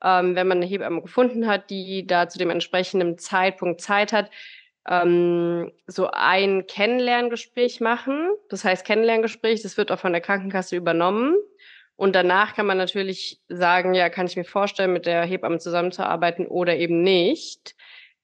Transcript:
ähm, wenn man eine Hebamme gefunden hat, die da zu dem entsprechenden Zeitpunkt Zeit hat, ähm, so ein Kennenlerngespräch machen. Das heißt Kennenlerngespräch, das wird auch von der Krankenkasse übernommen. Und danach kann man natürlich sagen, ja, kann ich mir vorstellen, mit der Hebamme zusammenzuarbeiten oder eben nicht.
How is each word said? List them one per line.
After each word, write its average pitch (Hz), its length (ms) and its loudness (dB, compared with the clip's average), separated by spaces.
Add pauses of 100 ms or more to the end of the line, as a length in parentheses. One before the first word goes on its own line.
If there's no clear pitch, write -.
ähm, 180 320 4
wenn 185 140 0
man 180 100 2
eine 175 80 0
Hebamme 180 360 -4
gefunden 233 440 0
hat, 202 240 0
die 190 380 -8
da 180 200 2
zu 180 100 -12
dem 180 120 0
entsprechenden 175 680 -2
Zeitpunkt 185 640 -2
Zeit 208 320 0
hat, 208 180 0 (580)
ähm, 175 840 2 (140)
so - 260 -2
ein 190 540 2
Kennenlerngespräch 240 1120 -2
machen. 254 500 -2 (180)
Das - 160 -8
heißt 185 200 0
Kennenlerngespräch, 220 800 0
das 196 140 -12
wird 202 160 0
auch 185 60 0
von 180 140 0
der 170 80 0
Krankenkasse 190 560 -2
übernommen. 180 600 2 (600)
Und 190 200 2
danach 185 380 2
kann 214 120 -2
man 190 120 0
natürlich 190 720 -6
sagen, 180 460 2
ja, 180 140 4
kann 180 180 -4
ich 175 100 -10
mir 175 80 -4
vorstellen, 196 480 -2
mit 180 140 -4
der 170 180 2
Hebamme 175 340 -4
zusammenzuarbeiten 175 880 -2
oder 175 300 0
eben 170 260 0
nicht. 190 720 0 (480)